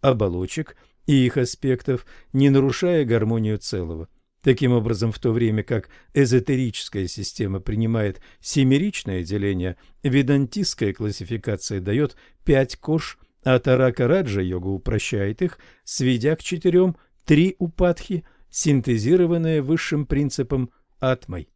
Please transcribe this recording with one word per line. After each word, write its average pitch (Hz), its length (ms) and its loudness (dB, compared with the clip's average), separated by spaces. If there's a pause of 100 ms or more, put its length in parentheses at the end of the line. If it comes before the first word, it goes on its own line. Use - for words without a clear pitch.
оболочек 104 720 0 (300)
и 135 200 4
их 123 120 0
аспектов, 127 680 -2 (280)
не 139 160 4
нарушая 139 560 2
гармонию 110 520 0
целого. 82 500 -8 (340)
Таким 127 300 4
образом, 110 400 0
в - 80 -8
то 120 120 0
время 110 320 0
как 113 260 -6 (240)
эзотерическая 123 960 0
система 98 520 -6
принимает 110 640 -2 (180)
семеричное 135 840 0
деление, 92 520 -4 (280)
ведантистская 139 920 0
классификация 104 880 -6
даёт 110 340 -2 (300)
пять 135 320 2
кож, - 400 -4 (260)
а 127 160 4
Тарака 127 480 2
Раджа 131 340 2
йога 90 260 -4
упрощает 101 760 -4
их, 180 180 -4 (240)
сведя 131 520 0
к - 80 -14
четырём 180 520 2 (300)
три 160 340 4
упадхи, 175 640 -2 (260)
синтезированные 156 1120 2
высшим 151 440 -2
принципом 135 680 -2 (280)
атмой. 127 560 -4